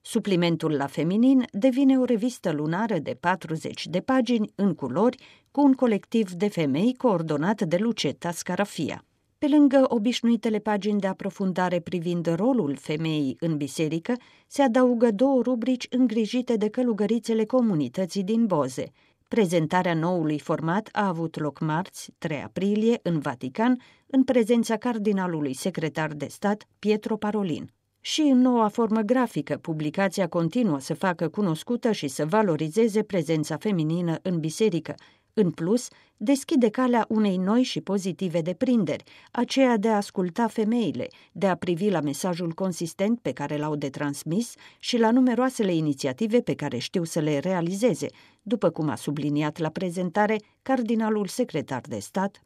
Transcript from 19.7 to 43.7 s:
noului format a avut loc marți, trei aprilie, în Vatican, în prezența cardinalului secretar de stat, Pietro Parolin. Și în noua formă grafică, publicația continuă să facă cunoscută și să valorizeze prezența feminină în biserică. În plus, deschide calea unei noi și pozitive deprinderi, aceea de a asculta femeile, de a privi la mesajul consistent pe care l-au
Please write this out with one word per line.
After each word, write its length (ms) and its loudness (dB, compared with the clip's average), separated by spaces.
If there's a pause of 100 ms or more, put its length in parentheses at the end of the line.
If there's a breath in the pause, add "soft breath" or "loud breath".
noului 440 0
format 540 -2
a 140 0
avut 320 -4
loc 220 -6
marți, 580 -6
trei 240 -6
aprilie, 600 0
în 160 -2
Vatican, 640 -2 (260 loud breath)
în 180 2
prezența 520 2
cardinalului 800 -2
secretar 580 -4
de 140 -8
stat, 400 -4 (120)
Pietro 380 0
Parolin. 540 -4 (300)
Și 200 -4
în 200 6
noua 280 4
formă 320 0
grafică, 560 0
publicația 680 -2
continuă 520 0
să 160 -6
facă 340 -2
cunoscută 640 -2
și 160 -4
să 180 -4
valorizeze 760 2
prezența 540 -2
feminină 680 -2
în 180 -2
biserică. 540 -2 (440 soft breath)
În 120 4
plus, 380 -2 (280 soft breath)
deschide 520 2
calea 400 2
unei 280 2
noi 260 2
și 180 -4
pozitive 600 -2
deprinderi, 600 0 (280 loud breath)
aceea 460 2
de 120 0
a 80 4
asculta 500 -2
femeile, 600 -2 (240 soft breath)
de 140 -2
a 80 4
privi 360 -2
la 100 0
mesajul 520 -4
consistent 680 -2
pe 120 -4
care 240 -6
l-au 200 -2